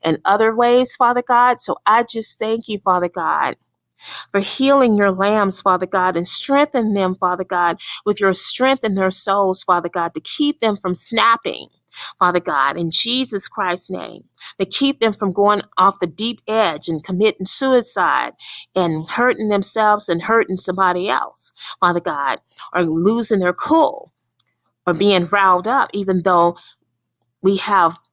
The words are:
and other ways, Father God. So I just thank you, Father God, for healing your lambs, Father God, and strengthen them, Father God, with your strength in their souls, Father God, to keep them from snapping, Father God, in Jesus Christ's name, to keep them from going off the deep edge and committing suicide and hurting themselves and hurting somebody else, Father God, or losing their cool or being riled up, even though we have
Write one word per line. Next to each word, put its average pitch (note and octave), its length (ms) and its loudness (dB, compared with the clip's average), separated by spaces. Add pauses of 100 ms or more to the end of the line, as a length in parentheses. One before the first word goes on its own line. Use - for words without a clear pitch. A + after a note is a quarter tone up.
and D#3+ 220 -2
other A3 320 2
ways, A#3+ 400 2
Father B3 260 2
God. B3 380 2
So - 260 -6
I A3+ 180 4
just - 360 -8
thank A3 300 -4
you, G#3 100 -6
Father F3+ 300 0
God, D#3 480 -2 (720)
for G3+ 80 0
healing C4 580 2
your G3+ 140 4
lambs, G3 500 0
Father F3+ 260 0
God, F#3 300 0
and F3 100 -4
strengthen C#4 680 0
them, F#3+ 220 0
Father F3+ 280 -4
God, F3 360 -2 (260)
with G#3 160 -2
your F#3+ 120 2
strength C4 520 -2
in G3+ 100 0
their F#3+ 160 0
souls, G3 520 -2
Father F3 260 0
God, E3+ 240 -4
to - 80 -10
keep - 400 -4
them G#3+ 160 0
from F#3 180 -4
snapping, A3+ 720 -2 (520)
Father F3+ 200 2
God, C#3+ 380 0
in E3+ 140 -4
Jesus A#3+ 580 -4
Christ's F#3 400 -6
name, F#3 340 -12 (360)
to F#3+ 60 0
keep C4+ 360 -2
them A3 120 0
from G3+ 200 -4
going G3+ 300 2 (140)
off G3 220 2
the E3+ 80 -2
deep A3 400 -8
edge G#3+ 420 -2
and D#3 140 -4
committing F#3+ 440 -2
suicide F3 840 0 (420)
and E3 340 -2
hurting A#3+ 400 0
themselves G#3 580 0
and E3+ 140 -2
hurting G#3+ 380 0
somebody F#3 500 0
else, - 420 -6 (300)
Father F3 180 2
God, C#3+ 400 -4 (340)
or F3+ 100 0
losing G3 560 0
their F3+ 140 0
cool - 600 0 (760)
or F3+ 60 2
being F#3 340 4
riled F#3+ 400 2
up, C4 260 0
even F#3+ 300 -2
though F3 340 4 (840)
we F#3+ 160 2
have F3 400 2 (160)